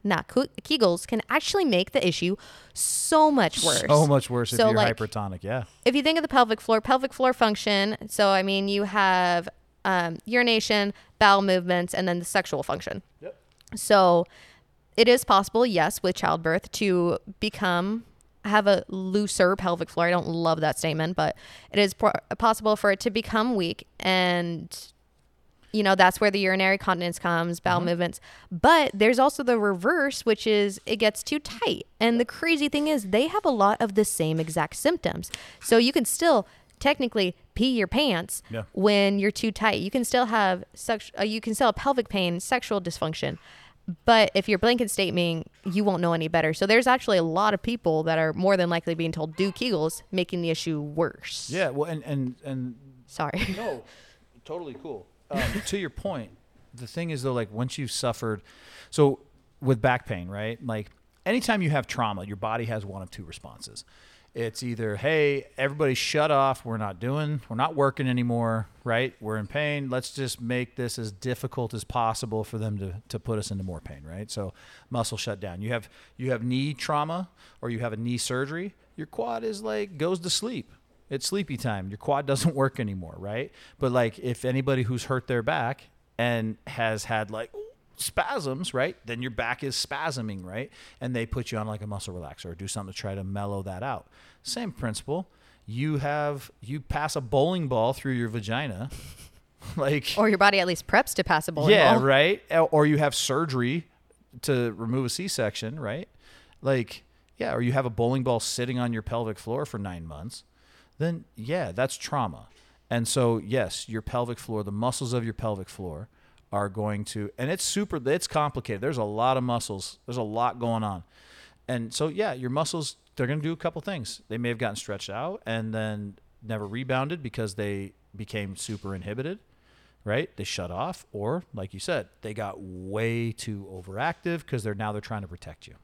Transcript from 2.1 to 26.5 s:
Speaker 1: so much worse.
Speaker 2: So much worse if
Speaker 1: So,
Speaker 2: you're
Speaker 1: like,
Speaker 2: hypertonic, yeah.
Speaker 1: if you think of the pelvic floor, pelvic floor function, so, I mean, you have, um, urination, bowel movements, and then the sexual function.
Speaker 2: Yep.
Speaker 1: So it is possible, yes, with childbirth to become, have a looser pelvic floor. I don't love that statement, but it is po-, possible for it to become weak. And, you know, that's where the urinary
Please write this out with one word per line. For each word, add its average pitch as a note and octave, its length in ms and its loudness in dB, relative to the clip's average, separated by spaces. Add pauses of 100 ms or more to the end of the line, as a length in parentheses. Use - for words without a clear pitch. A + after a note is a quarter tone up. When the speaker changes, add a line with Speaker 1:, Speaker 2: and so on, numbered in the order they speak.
Speaker 1:
so - 560 4
much A3 340 2
worse. D#3 220 2
Speaker 2:
So D3+ 200 8
much C#3 240 4
worse A#2+ 220 0
if - 60 0
Speaker 1:
So, A3 120 8
Speaker 2:
you're A3 60 4
Speaker 1:
like, B2+ 200 4
Speaker 2:
hypertonic, G#2 460 -4
yeah. A#2 220 -4 (200)
Speaker 1:
if B3 100 4
you C#4+ 80 2
think D#4+ 160 4
of D#4 40 0
the - 60 -4
pelvic A3+ 320 4
floor, A3 200 4
pelvic C4 320 2
floor B3+ 200 2
function, G#3 640 2 (120)
so, G3+ 200 4
I F#3+ 140 4
mean, G3 260 0
you G3+ 160 0
have, F3+ 640 2 (360)
um, F3 400 0
urination, A3 680 2 (260)
bowel G3 240 8
movements, F3+ 520 2
and F#3 140 0
then F3 100 0
the E3+ 60 -6
sexual D#3 380 -2
function. - 400 -6 (180)
Speaker 2:
Yep. - 160 -14 (380)
Speaker 1:
So F3+ 500 6 (720)
it A3+ 120 8
is B3 160 6
possible, G#3+ 420 4
yes, F3 360 2
with F3+ 140 2
childbirth E3 560 0
to F3+ 460 2 (220)
become, G#3 640 0 (400)
have G#3 220 4
a G3 220 6
looser F#3+ 680 2
pelvic F3 340 -2
floor. E3+ 160 2
I F3 40 2
don't F3 160 2
love E3 340 0
that D3+ 180 2
statement, E3 380 -2
but D#3 200 0 (360)
it - 60 0
is G3 160 4
po-, - 180 4 (260)
possible A3 380 2
for G3+ 160 4
it G3 80 -2
to A#3 100 0
become A3+ 440 0
weak. F3 320 -4 (140)
And, F3 760 0 (960)
you G#3+ 100 2
know, F#3+ 120 6
that's F#3 260 6
where G#3 100 6
the G3+ 100 -2
urinary F#3+ 380 4